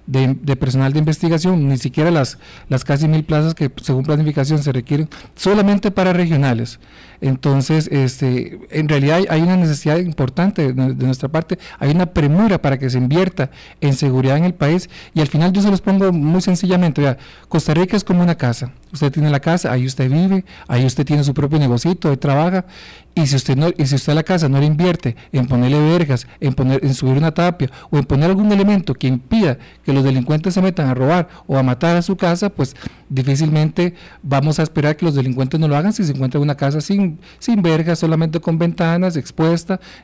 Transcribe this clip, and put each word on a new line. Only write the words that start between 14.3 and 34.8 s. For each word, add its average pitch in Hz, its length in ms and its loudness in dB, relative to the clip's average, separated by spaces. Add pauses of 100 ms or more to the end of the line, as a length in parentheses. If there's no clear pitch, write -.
en 165 60 2
el 180 100 0
país, 165 340 0 (240)
y 160 80 0
al 151 60 2
final 160 260 2
yo 196 80 0
se 202 100 2
los 190 120 0
pongo 190 320 2
muy 160 260 2
sencillamente, 180 640 0
vea, 135 160 0 (280)
Costa 156 280 0
Rica 180 200 2
es 202 100 0
como 180 180 2
una 170 140 2
casa, 120 360 -4 (180)
usted 143 220 -2
tiene 151 160 0
la 143 120 0
casa, 165 300 -2
ahí 123 140 0
usted 131 260 -2
vive, 185 360 0 (200)
ahí 123 200 0
usted 131 180 -2
tiene 147 180 0
su 139 120 -2
propio 143 240 0
negocito, 156 500 0
ahí 139 80 0
trabaja, 160 480 0 (500)
y 160 120 2
si 135 100 0
usted 135 180 0
no, 147 220 2
y 156 80 0
si 135 120 0
usted 147 160 -2
a - 20 2
la 156 80 2
casa 160 260 0
no 139 100 2
le 139 60 2
invierte 156 500 0 (160)
en 127 160 0
ponerle 127 320 2
verjas, 151 480 2 (140)
en 139 140 -2
poner, 131 280 0
en 135 120 0
subir 131 240 0
una 156 160 0
tapia, 175 360 -2 (200)
o 151 80 0
en 143 60 0
poner 151 260 2
algún 202 200 2
elemento 196 440 2
que - 140 -2
impida 131 500 0 (260)
que 156 80 0
los 135 120 2
delincuentes 151 500 0
se 190 80 2
metan 180 260 0
a 131 60 0
robar 143 340 0 (180)
o 139 120 0
a 131 40 2
matar 131 340 0
a 175 60 0
su 185 140 -2
casa, 175 320 0
pues - 260 -4 (360)
difícilmente 151 840 0 (280)
vamos 143 360 0
a 160 40 0
esperar 151 340 0